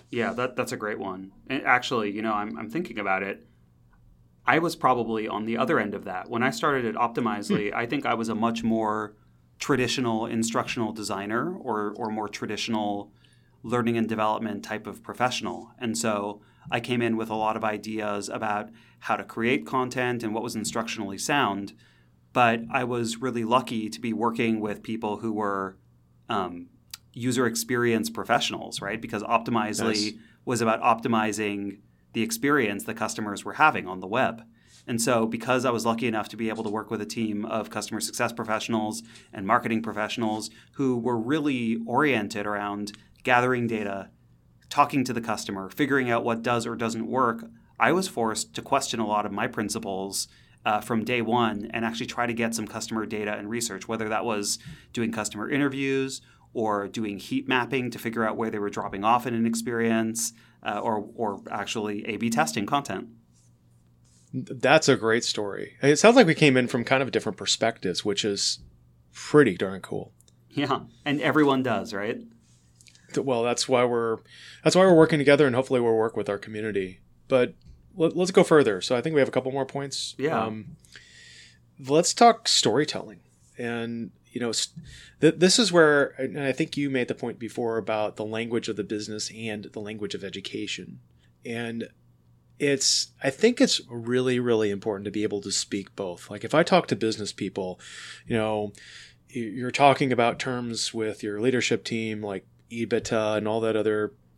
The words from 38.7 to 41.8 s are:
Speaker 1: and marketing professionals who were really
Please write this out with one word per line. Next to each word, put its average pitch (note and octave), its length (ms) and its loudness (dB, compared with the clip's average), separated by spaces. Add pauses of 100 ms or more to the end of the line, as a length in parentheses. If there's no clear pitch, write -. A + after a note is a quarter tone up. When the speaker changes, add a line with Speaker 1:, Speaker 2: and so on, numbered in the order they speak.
Speaker 1:
and G2 160 -10
marketing A2+ 360 2
professionals G#2+ 640 -4 (280)
who C3 200 0
were A#2+ 220 0
really A#2+ 680 0